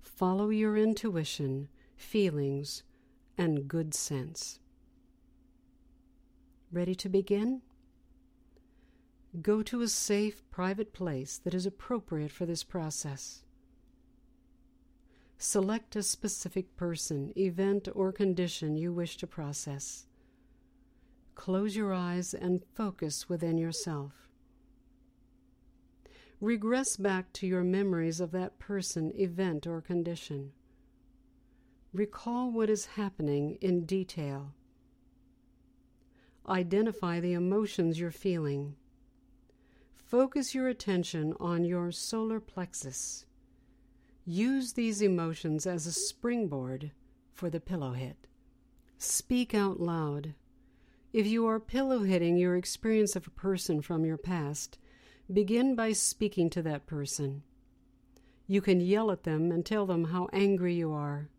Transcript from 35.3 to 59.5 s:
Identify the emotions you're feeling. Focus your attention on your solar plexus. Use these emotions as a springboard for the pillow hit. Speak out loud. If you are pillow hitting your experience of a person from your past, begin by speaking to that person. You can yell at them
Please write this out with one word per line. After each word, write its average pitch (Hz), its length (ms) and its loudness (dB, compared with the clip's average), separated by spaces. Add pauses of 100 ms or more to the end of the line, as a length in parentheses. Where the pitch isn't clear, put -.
Identify 185 720 2
the 175 140 2
emotions 180 640 2
you're 170 120 -2
feeling. 147 640 -2 (1200)
Focus 262 580 2
your 262 140 0
attention 175 720 0
on 170 260 2
your 175 260 0
solar 220 480 -2
plexus. - 840 -8 (1000)
Use 240 480 0
these 220 280 0
emotions 165 640 2
as 175 220 -2
a 170 40 -6
springboard 147 1000 -2 (420)
for 175 160 -4
the 160 100 -4
pillow 147 340 -4
hit. 131 340 -8 (720)
Speak - 560 0
out 196 260 2
loud. 156 560 -2 (800)
If 214 120 4
you 226 220 4
are 220 120 2
pillow 254 400 2
hitting 175 380 4
your 180 180 4
experience 214 600 2
of 180 100 -4
a - 60 -14
person 180 500 0
from 160 220 0
your 160 140 0
past, 156 600 -4 (540)
begin 226 440 4
by 220 180 2
speaking 196 580 2
to 175 100 -2
that 151 240 -2
person. 143 560 -4 (1080)
You 196 140 4
can 185 180 6
yell 208 300 4
at 180 140 -2
them 160 280 2